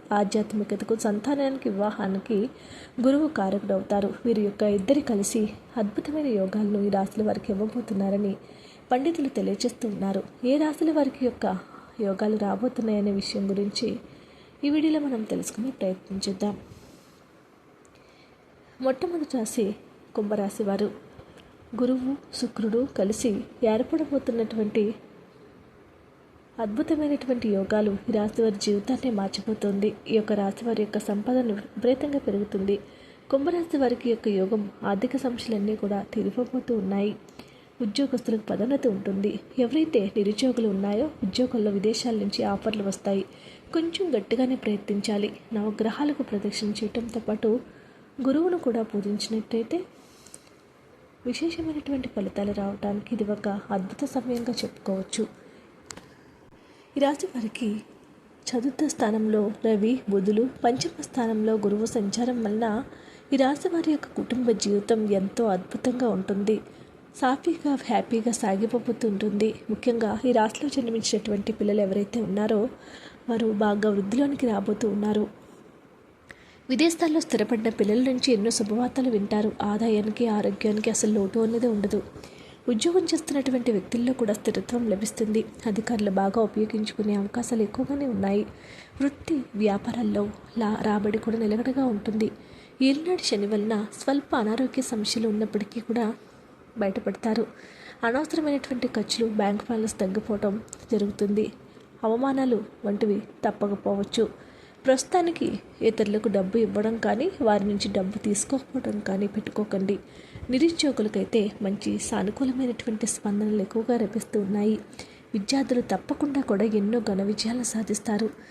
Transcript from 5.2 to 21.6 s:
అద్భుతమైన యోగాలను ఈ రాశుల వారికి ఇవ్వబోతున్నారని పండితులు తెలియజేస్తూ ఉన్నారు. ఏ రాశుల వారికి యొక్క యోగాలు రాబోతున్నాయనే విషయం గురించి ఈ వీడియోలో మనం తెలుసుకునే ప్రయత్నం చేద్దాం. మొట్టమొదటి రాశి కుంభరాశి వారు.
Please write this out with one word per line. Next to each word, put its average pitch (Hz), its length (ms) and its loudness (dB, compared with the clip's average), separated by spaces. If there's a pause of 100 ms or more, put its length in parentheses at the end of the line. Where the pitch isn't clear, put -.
అద్భుతమైన 294 500 -2
యోగాలను 208 520 2
ఈ 202 100 2
రాశుల 196 380 0
వారికి 202 260 -2
ఇవ్వబోతున్నారని 202 840 0 (580)
పండితులు 277 360 2
తెలియజేస్తూ 214 600 -2
ఉన్నారు. 196 340 -2 (220)
ఏ 262 120 4
రాశుల 311 360 2
వారికి 277 320 2
యొక్క 208 340 0 (420)
యోగాలు 214 360 0
రాబోతున్నాయనే 208 760 0
విషయం 196 380 -2
గురించి 202 500 -2 (640)
ఈ 285 60 2
వీడియోలో 311 300 4
మనం 262 220 -2
తెలుసుకునే 214 480 -4
ప్రయత్నం 196 580 -4
చేద్దాం. 208 280 -2 (2250)
మొట్టమొదటి 294 580 -2
రాశి 214 360 0 (400)
కుంభరాశి 208 480 -2
వారు. 202 500 -2 (680)